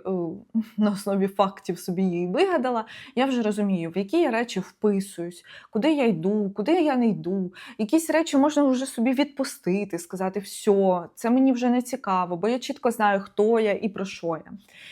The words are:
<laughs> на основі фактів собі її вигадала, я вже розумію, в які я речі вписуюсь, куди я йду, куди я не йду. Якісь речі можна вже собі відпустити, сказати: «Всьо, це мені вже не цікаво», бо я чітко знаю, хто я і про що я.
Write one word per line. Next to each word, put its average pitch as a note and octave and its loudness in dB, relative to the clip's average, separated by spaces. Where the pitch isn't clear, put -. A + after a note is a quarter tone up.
<laughs> - -6
на G#3 4
основі G3 0
фактів F#3+ -2
собі F#3 -4
її F3 0
вигадала, B3+ 0
я B3+ 2
вже B3+ 0
розумію, G3 0
в E3+ -6
які G3+ 0
я D4+ 4
речі A#3 -2
вписуюсь, F#3+ -4
куди B3 2
я C#4+ 2
йду, G3 0
куди G#3+ 0
я D4 2
не A#3+ 4
йду. F3+ -2
Якісь D#4 0
речі D#4+ 2
можна D4 4
вже C4 0
собі A#3+ 0
відпустити, G#3 -2
сказати: F#3+ -6
«Всьо, G3 2
це - -2
мені C4 4
вже A#3+ 0
не B3 2
цікаво», F#3 -2
бо F3+ -2
я B3 0
чітко B3+ -4
знаю, G#3 2
хто G#3+ 2
я G#3+ 2
і G3+ -2
про G3+ -6
що F#3+ -10
я. E3+ -6